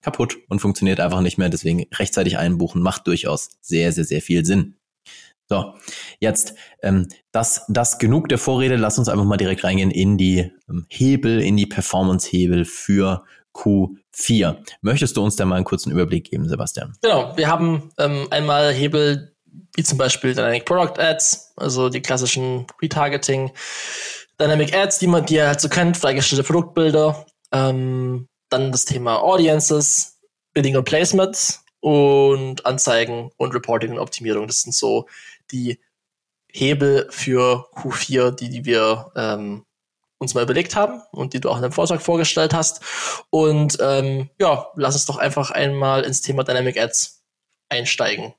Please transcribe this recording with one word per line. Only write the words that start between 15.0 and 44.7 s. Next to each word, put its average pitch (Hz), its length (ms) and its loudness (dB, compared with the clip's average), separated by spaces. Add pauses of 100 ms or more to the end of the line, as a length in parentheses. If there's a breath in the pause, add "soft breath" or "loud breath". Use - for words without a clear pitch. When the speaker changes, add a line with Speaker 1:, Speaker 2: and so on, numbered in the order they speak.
Speaker 1:
du 202 40 2
uns 147 140 0
da 104 80 0
mal 92 120 2
einen 92 100 0
kurzen - 260 -4
Überblick 85 380 0
geben, 76 180 -4
Sebastian? - 540 -6
Speaker 2:
Genau, 139 340 0
wir 151 120 2
haben, 165 500 0
ähm, 143 320 0
einmal 147 420 2
Hebel 147 640 0 (400)
wie 170 60 -2
zum 135 160 0
Beispiel 127 360 0
Dynamic 120 300 0
Product 139 340 0
Ads, - 580 0
also 127 340 0
die 127 100 -6
klassischen 127 680 -2 (140)
Retargeting 139 680 -2 (880 loud breath)
Dynamic 151 340 2
Ads, 196 240 0
die 185 100 2
man, 170 180 4
die 160 80 0
ihr 151 140 4
halt 147 120 0
so 160 80 -2
kennt, 170 300 2
freigestellte 135 460 0
Produktbilder, 156 800 2 (260)
ähm, 127 720 -2 (260)
dann 131 200 0
das 123 120 -2
Thema 120 380 -2
Audiences, 156 960 2 (360)
Bidding 135 220 2
und 127 80 2
Placements 185 800 0 (140)
und 139 880 4
Anzeigen 120 720 0
und 131 180 -4
Reporting 120 380 -2
und 113 80 -6
Optimierung. 107 480 -4
Das - 140 -2
sind 120 120 -6
so 113 320 0 (460 loud breath)
die 123 280 -6 (720)
Hebel 139 580 2
für 127 600 0
Q - 200 -8
vier, 127 400 0
die, 127 160 -10
die 123 160 -10
wir, 113 500 0
ähm, 104 500 -6 (540)
uns 131 160 -8
mal 127 80 2
überlegt 135 320 -2
haben 214 260 0 (120)
und 135 200 -8
die 127 80 -6
du - 80 -2
auch - 80 0
in 123 60 -4
deinem 127 80 -2
Vortrag 170 320 -2
vorgestellt 165 500 0
hast. 160 280 -2 (500 loud breath)
Und, 151 500 2
ähm, 135 500 0 (100)
ja, 160 340 2